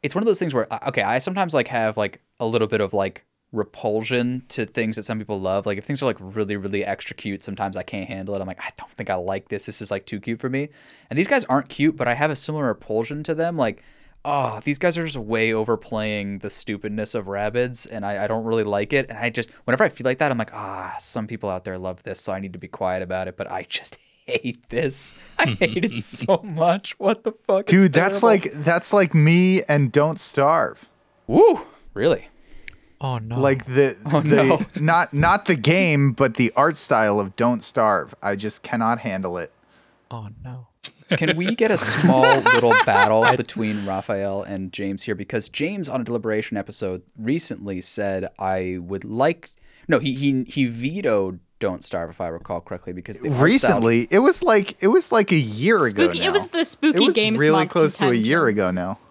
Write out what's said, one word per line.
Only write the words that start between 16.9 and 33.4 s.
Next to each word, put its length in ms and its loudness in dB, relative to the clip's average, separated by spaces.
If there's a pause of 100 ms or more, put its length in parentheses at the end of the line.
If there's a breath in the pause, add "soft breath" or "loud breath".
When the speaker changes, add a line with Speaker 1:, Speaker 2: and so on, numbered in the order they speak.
Speaker 1:
of 100 -4
Rabbids, 680 -2
and 140 -8
I, 180 -4
I 40 -2
don't 180 -2
really 200 0
like 280 -2
it. 160 0
And 80 -14
I 140 -2
just, 180 -6 (160 soft breath)
whenever 180 2
I 60 4
feel 160 -8
like 140 0
that, 120 2
I'm 60 0
like, 160 -6
"Ah, 460 -10
some 280 -4
people 220 -6
out 160 -6
there 140 -8
love 240 -8
this, 180 -8
so 100 -6
I 80 -4
need 140 -10
to 60 -14
be 100 -14
quiet 320 -4
about 260 -4
it, 80 -12
but 160 -8
I 120 -8
just 340 -8 (140)
<laughs> 160 -20
hate 420 -6
this. 460 -4 (240 soft breath)
I 80 4
hate 380 0
it 180 -4
so 380 0
Speaker 2:
<laughs> 40 -18
Speaker 1:
much. 540 0
What 240 0
the 80 -2
fuck? 300 0
It's 100 0
Speaker 2:
Dude, 220 8
that's 260 2
Speaker 1:
terrible." 80 6
Speaker 2:
like, 240 4 (120)
that's 300 2
like 220 4
me 480 6
and 280 2
Don't 280 2
Starve. 680 0 (380)
Speaker 1:
Woo! 400 4 (300 loud breath)
Really? 320 0 (760 loud breath)
Speaker 3:
Oh, 160 -4
no. 220 -6
Speaker 2:
Like, 260 2